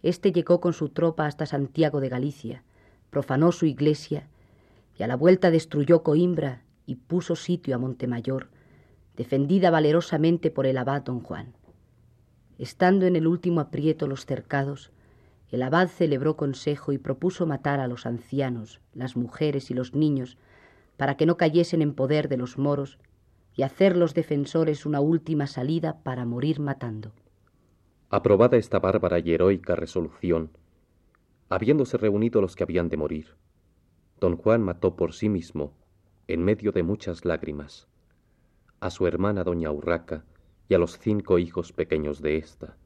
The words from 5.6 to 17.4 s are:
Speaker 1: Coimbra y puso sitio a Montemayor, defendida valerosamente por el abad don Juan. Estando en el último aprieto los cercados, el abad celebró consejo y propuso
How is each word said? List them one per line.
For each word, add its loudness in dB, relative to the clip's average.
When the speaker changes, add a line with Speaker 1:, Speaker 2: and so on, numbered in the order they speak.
Speaker 1:
Coimbra 0
y -8
puso -4
sitio -4
a -2
Montemayor, -6
defendida 2
valerosamente 2
por -2
el 0
abad -4
don -8
Juan. -14
Estando 2
en 2
el 0
último 0
aprieto -2
los -8
cercados, -6
el -4
abad 2
celebró 0
consejo -4
y -2
propuso -4